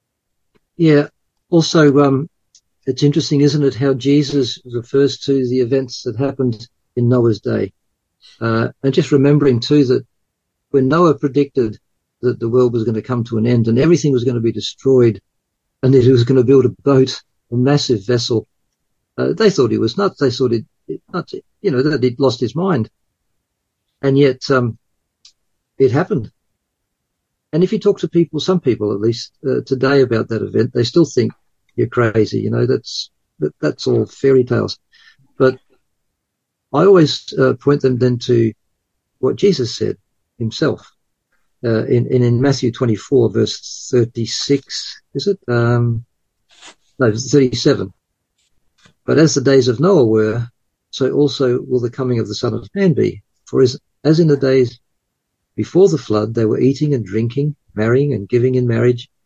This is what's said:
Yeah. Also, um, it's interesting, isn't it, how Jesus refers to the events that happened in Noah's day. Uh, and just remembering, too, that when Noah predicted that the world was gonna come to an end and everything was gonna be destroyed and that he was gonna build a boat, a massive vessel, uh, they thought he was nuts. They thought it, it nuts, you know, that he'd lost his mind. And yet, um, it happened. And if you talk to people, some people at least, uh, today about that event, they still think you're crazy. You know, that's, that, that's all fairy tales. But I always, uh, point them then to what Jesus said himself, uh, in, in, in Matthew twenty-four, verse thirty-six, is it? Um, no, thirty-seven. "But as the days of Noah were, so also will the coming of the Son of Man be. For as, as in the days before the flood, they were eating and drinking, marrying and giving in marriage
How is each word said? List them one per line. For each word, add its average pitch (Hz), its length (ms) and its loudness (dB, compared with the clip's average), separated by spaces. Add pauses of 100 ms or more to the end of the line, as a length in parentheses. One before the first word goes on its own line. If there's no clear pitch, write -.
(760)
Yeah. 151 320 2 (400)
Also, 156 560 4
um, 135 240 0 (560)
it's 127 180 -4
interesting, 147 380 0
isn't 147 240 2
it, 131 100 0
how 135 200 0
Jesus 135 720 0
refers 127 540 -2
to 135 280 -2
the 127 120 0
events 127 420 -4
that 117 140 -8
happened 127 520 -4 (260)
in 120 140 0
Noah's 120 320 2
day. 107 320 -4 (680)
Uh, 117 300 -2 (140)
and 135 100 0
just 151 200 0
remembering, 143 480 2
too, 147 260 2
that 123 200 -2 (640)
when 131 180 2
Noah 160 300 2
predicted 135 600 -2 (420)
that 120 180 -2
the 113 120 -4
world 123 240 2
was 113 100 -2
gonna 110 180 -2
come 123 220 -4
to 117 140 -4
an 110 80 0
end 117 200 2
and 117 120 2
everything 156 340 2
was 123 120 0
gonna 120 160 -2
be 113 120 -2
destroyed 120 720 0 (600)
and 131 120 2
that 127 100 4
he 127 80 4
was 120 120 4
gonna 131 200 2
build 131 220 4
a 120 160 -4
boat, 131 400 0 (300)
a 120 40 -4
massive 127 480 0
vessel, 120 440 -2 (680)
uh, 131 140 -2
they 202 180 2
thought 127 200 0
he 107 80 -2
was 110 180 -2
nuts. - 220 -2
They 135 120 0
thought 123 220 -2
it, 113 120 -2 (240)
it - 140 -12 (100)
nuts, - 220 -10 (260)
you 202 100 -2
know, 127 120 0
that 147 200 -2
he'd 123 160 -2
lost 131 220 0
his 120 160 -4
mind. 165 340 -2 (1120)
And 139 160 2
yet, 135 320 0
um, 123 280 0 (1000)
it 127 140 2
happened. 151 400 -4 (1200)
And 160 100 0
if 185 100 0
you 214 60 -2
talk 202 220 0
to 170 80 -6
people, 165 320 -2
some 185 200 0
people 110 320 -2
at 104 80 -6
least, 117 320 -4 (160)
uh, 127 160 -2
today 135 360 0
about 117 280 0
that 107 140 -6
event, 107 300 -2
they 123 100 0
still 160 220 2
think 117 280 -4 (440)
you're 117 100 0
crazy. 110 540 -2
You 107 100 -4
know, 120 160 0
that's, - 440 -6 (280)
that, - 220 -6
that's - 260 -6
all 117 200 0
fairy 135 360 2
tales. 113 360 -4 (600)
But 131 220 2 (1120)
I 151 140 0
always, 175 520 4
uh, 131 160 2
point 143 280 0
them 127 160 0
then 123 220 0
to 117 320 0 (640)
what 127 180 -2
Jesus 143 400 0
said 101 220 -6 (400)
himself, 113 520 -4 (720)
uh, 113 220 -2
in, 120 220 0
in, 127 160 0
in 120 180 2
Matthew 131 320 0
twenty-four, 117 580 0
verse - 600 -6
thirty-six, - 1120 -4 (140)
is 143 140 -4
it? 196 180 -2
Um, 120 580 0 (960)
no, 117 140 2
thirty-seven. 123 800 0 (1120)
"But 127 140 0
as 160 160 4
the 143 60 0
days 131 280 4
of 117 120 -2
Noah 170 240 4
were, 110 440 0 (420)
so 131 220 -4
also 135 500 0
will 127 180 -2
the 117 100 -4
coming 123 280 -4
of 101 100 -4
the 104 60 -10
Son 113 200 -4
of 92 200 -10
Man 196 180 2
be. 104 300 -2 (240)
For 131 160 0
as, 120 160 0 (240)
as 156 180 2
in 160 80 2
the 147 80 4
days 131 420 0 (800)
before 175 320 2
the 160 100 0
flood, 107 360 -4
they 113 100 0
were 107 160 0
eating 139 340 0
and 113 100 -4
drinking, 117 520 -4 (180)
marrying 127 380 0
and 98 160 -6
giving 127 280 0
in 123 100 0
marriage 120 420 0 (180)